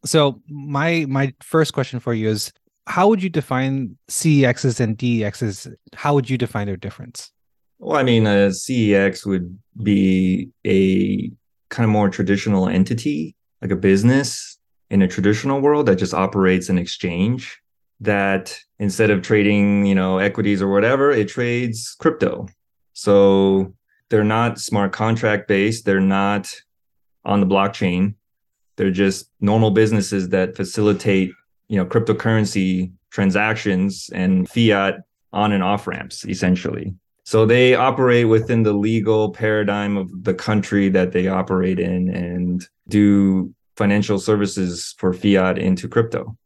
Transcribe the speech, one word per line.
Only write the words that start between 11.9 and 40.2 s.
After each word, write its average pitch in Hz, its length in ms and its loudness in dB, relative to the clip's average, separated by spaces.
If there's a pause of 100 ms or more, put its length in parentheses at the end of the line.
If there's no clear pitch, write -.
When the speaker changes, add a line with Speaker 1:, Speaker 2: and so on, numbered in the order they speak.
Speaker 2:
traditional 98 580 0
entity, 120 680 -2 (260)
like 95 80 -8
a 98 60 0
business 107 840 0 (320)
in 98 140 2
a 92 40 2
traditional 110 540 0
world 147 240 2
that 98 120 4
just 90 180 -4
operates 92 540 0
an 90 100 0
exchange 92 840 -4 (380)
that 98 580 -2 (220)
instead 104 320 0
of 95 100 0
trading, 101 640 2
you 98 80 2
know, 92 240 0
equities 101 460 0
or 98 60 0
whatever, 127 420 2
it 110 160 0
trades 120 720 -6
crypto. - 480 -2 (460)
So 98 840 4 (340)
they're 107 140 2
not 117 360 0
smart 101 320 -2
contract 110 560 0
based. 104 380 0
They're 98 140 2
not 98 520 0 (720)
on 101 160 0
the 98 60 2
blockchain. 98 680 0 (640)
They're 98 120 0
just 95 400 -2 (120)
normal 110 280 2
businesses 101 600 0
that 92 260 -2
facilitate, 95 800 0 (340)
you 110 80 -4
know, 92 100 0
cryptocurrency 98 1080 0 (200)
transactions 101 1040 -2
and 92 360 0
fiat 101 520 2 (320)
on 104 180 0
and 98 100 0
off 104 240 -2
ramps, - 400 -10
essentially. 92 720 -4 (300)
So 110 200 4
they 127 300 6
operate 123 540 2
within 113 340 2
the 107 80 2
legal 107 600 0
paradigm 104 640 -2
of 92 260 -8